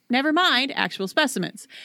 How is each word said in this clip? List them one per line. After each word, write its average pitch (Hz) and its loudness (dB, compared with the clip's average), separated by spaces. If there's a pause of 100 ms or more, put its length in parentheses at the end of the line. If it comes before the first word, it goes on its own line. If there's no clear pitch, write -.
(100)
never 277 2
mind 277 2
actual 190 -2
specimens. 220 0 (180)